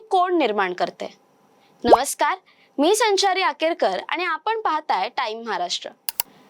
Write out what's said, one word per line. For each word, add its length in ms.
कोण 280
निर्माण 340
करतंय? 360
नमस्कार, 520
मी 180
संचारी 460
आकेरकर 560
आणि 160
आपण 360
पाहताय 480
टाइम 380
महाराष्ट्र. 440